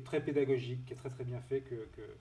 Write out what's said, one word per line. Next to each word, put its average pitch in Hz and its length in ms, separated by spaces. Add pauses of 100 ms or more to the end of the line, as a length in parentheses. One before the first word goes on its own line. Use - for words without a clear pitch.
très 147 180
pédagogique, 131 640
qui - 80
est 123 40
très, - 140
très 127 140
bien 123 160
fait, 135 220
que, 113 300
que, 110 100 (180)